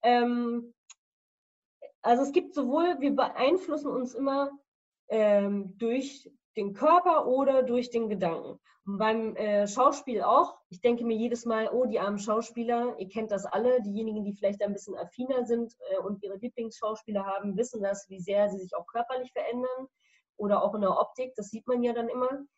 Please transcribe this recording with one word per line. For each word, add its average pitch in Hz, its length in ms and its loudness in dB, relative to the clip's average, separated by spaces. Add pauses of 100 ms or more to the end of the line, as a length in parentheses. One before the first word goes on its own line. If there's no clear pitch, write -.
Ähm, 240 720 2 (1300)
also 240 180 6
es 277 120 0
gibt - 200 0
sowohl, 294 460 0
wir 285 160 0
beeinflussen 285 720 0
uns 247 240 -4
immer, 277 380 -2 (560)
ähm, 202 720 2
durch 247 520 -4 (240)
den 202 200 -4
Körper 330 500 6
oder 262 380 4
durch 240 260 -2
den 226 200 -2
Gedanken. 180 500 -4 (260)
Und 196 140 -6
beim, 220 380 0
äh, 208 280 2
Schauspiel 254 560 2
auch, - 340 4 (140)
ich 180 120 -18
denke 240 220 4
mir 226 140 0
jedes 233 280 -2
Mal, 220 280 0
„Oh, 247 120 2
die 208 140 0
armen 202 200 -2
Schauspieler“, 233 800 -2
ihr 185 100 -8
kennt 220 220 -4
das 196 160 -2
alle, 247 340 2
diejenigen, 214 420 -4
die 202 120 -6
vielleicht 202 260 -2
ein 202 120 -2
bisschen - 240 -10
affiner 247 500 -4
sind, 233 260 -2 (160)
äh, 190 80 0
und 196 240 -4
ihre 196 160 -8
Lieblingsschauspieler 220 880 -6
haben, 196 320 -4
wissen 233 240 -2
das, 202 260 -2
wie 190 120 -18
sehr 202 320 2
sie 190 80 -6
sich 185 160 -10
auch - 100 -8
körperlich 254 460 -6
verändern 254 560 -4 (520)
oder 202 240 2
auch 202 100 0
in 208 80 -2
der 190 160 2
Optik, 254 380 -2
das 208 140 -10
sieht - 180 -12
man 247 160 0
ja 240 100 2
dann 233 160 -4
immer. 254 360 -2 (120)